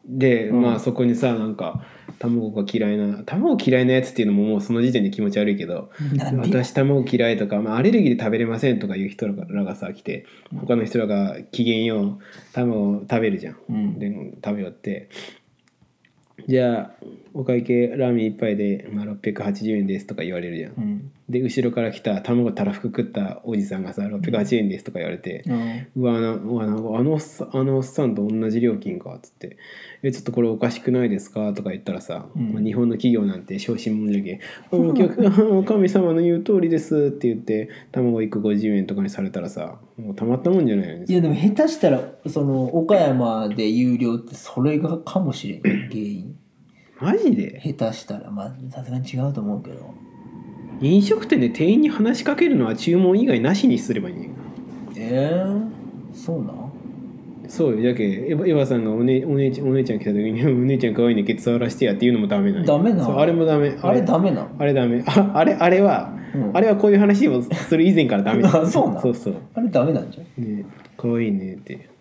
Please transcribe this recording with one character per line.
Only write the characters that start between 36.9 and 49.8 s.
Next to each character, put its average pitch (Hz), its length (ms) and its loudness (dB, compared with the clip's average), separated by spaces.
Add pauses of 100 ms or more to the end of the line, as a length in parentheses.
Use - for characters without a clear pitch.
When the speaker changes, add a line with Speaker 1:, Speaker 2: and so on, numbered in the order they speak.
Speaker 1:
っ - 80 0
て - 100 0
言 113 100 0
っ - 20 -8
て、 107 300 -4 (220)
卵 120 300 2
一 107 80 -2
個 104 100 -4
五 104 140 2
十 104 220 2
円 98 100 2
と 101 80 -6
か 101 80 -2
に 98 80 -2
さ - 140 -6
れ 95 80 -6
た 92 100 -6
ら 85 80 -8
さ、 - 300 -12 (180)
も 110 140 -10
う 98 40 -8
た 110 100 -6
ま 120 100 2
っ 127 80 -6
た 175 80 2
も 185 100 4
ん 143 60 2
じ 113 60 2
ゃ - 20 0
な 98 100 0
い 85 40 -10
よ 82 100 -10
ね。 90 80 -12
Speaker 2:
い 180 40 -2
や、 180 100 4
で 165 60 4
も 147 60 2
下 202 300 2
手 320 60 4
し - 120 -4
た 170 80 4
ら、 127 140 2 (240)
そ 147 160 -2
の、 131 220 0 (100)
岡 170 220 4
山 120 520 2
で 107 180 -2
有 123 300 2
料 120 180 0
っ 117 40 -4
て - 160 -14
そ - 260 -8
れ 147 160 2
が 165 220 -2
か - 200 -4
も 151 140 0
し - 140 -10
れ 101 80 -8
ん、 - 60 -14
原 - 120 2 (220)
因。 104 400 -8 (640)
Speaker 1:
マ 208 160 2
ジ 392 180 4
で？ - 260 -6
Speaker 2:
下 139 260 -4
手 113 60 -4
し - 120 -14
た 101 140 -10
ら、 - 120 -14
ま 101 120 -8
あ、 131 120 -12 (160)
さ 131 120 -14
す 123 80 -12
が 127 80 -4
に 131 100 -8
違 127 100 -6
う 139 140 -2
と 117 80 -6
思 104 160 -4
う - 60 -10
け - 80 -14
ど。 - 220 -16 (880)